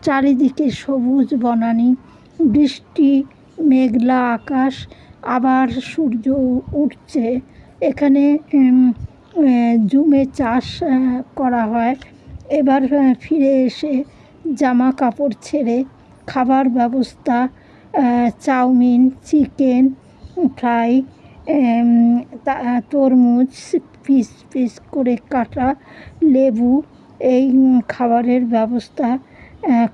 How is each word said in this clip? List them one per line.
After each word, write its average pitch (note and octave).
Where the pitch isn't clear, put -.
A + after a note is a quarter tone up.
চারিদিকে C4+
সবুজ C4
বনানী, A#3
বৃষ্টি, C#4
মেঘলা B3+
আকাশ, C4
আবার C4
সূর্য C4
উঠছে। B3+
এখানে, C#4+
উম, B3+
আহ, A#3+
জুমে C#4
চাষ, B3+
আহ, C4
করা A#3+
হয়। A#3
এবার, C4+
আহ, C4+
ফিরে C4+
এসে C#4
জামা B3+
কাপড় C4
ছেড়ে B3+
খাবার C4
ব্যবস্থা, A#3+
আহ, A#3+
চাউমিন, B3+
চিকেন C4
ফ্রাই, A#3+
উম, A#3
তা-, B3
তরমুজ, C4
পিস C4+
পিস B3
করে B3+
কাটা C4
লেবু, C4
এই, B3+
উম, C4
খাবারের B3
ব্যবস্থা, A#3
আহ, B3